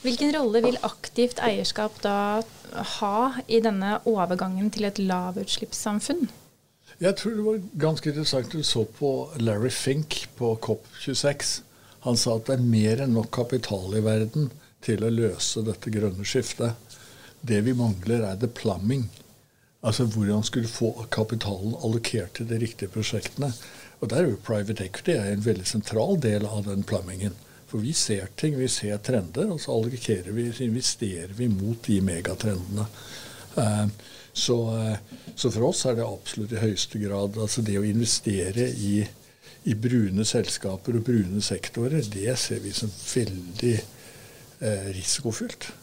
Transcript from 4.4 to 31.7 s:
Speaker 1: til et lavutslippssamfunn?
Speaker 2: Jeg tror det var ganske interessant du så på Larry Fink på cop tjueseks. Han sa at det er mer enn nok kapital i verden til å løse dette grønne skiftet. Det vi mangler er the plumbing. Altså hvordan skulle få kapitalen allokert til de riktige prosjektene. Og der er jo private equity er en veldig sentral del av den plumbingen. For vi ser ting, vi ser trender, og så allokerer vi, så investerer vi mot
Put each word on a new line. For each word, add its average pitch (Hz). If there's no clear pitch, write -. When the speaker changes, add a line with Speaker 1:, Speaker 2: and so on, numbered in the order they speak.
Speaker 1:
til 208
et 202
lavutslippssamfunn? 202
Speaker 2:
Jeg 190
tror 226
det 214
var 214
ganske 156
interessant 143
du 156
så 117
på 135
Larry 113
Fink -
på 117
cop -
tjueseks. -
Han 123
sa 117
at 113
det 135
er 123
mer 110
enn 127
nok 110
kapital 107
i 107
verden 110
til 104
å 110
løse 113
dette 110
grønne 101
skiftet. 117
Det 107
vi 127
mangler 113
er 95
the 120
plumbing. 110
Altså 113
hvordan 107
skulle 117
få 113
kapitalen 107
allokert 113
til 117
de 117
riktige 110
prosjektene. 110
Og 107
der 135
er 175
jo 101
private 104
equity 151
er 101
en 104
veldig 110
sentral 180
del 104
av 104
den 98
plumbingen. 92
For 110
vi 135
ser 98
ting, 156
vi 131
ser 104
trender, 110
og 85
så -
allokerer 113
vi, 120
så 123
investerer 98
vi 120
mot 107